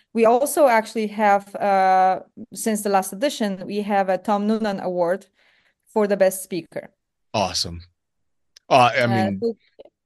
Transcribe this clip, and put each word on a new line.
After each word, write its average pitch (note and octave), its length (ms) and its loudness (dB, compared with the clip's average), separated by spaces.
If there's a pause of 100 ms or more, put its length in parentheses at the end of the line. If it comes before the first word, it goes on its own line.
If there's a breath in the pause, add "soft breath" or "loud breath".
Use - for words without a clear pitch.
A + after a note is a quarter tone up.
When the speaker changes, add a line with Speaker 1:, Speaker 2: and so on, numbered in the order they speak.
(140 loud breath)
Speaker 1:
We A3+ 100 2
also C#4 440 4
actually A3 400 0
have, G3+ 460 0
uh, F#3+ 680 2 (340)
since G#3 280 -4
the G#3 60 -4
last F#3+ 240 0
edition, G3+ 540 -4
we G3+ 160 -6
have G3 260 -2
a F#3 80 0
Tom G3+ 300 -2
Noonan G#3+ 340 -4
Award F3+ 460 -4 (680)
for G#3 140 0
the G3 100 0
best F#3+ 260 2
speaker. - 480 -12 (440)
Speaker 2:
Awesome. F2+ 480 -4 (880)
Uh, B2 260 6
I B2+ 60 2
Speaker 1:
Uh, A#2+ 60 2
Speaker 2:
mean, F#3+ 340 -2
Speaker 1:
so, A#3 140 -4 (500)